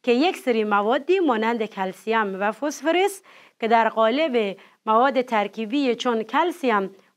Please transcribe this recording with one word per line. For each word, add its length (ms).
که 100
یک 240
سری 280
موادی 560
مانند 440
کلسیم 760
و 120
فسفرس 680
که 80
در 200
قالب 680
مواد 340
ترکیبی 720
چون 280
کلسیم 760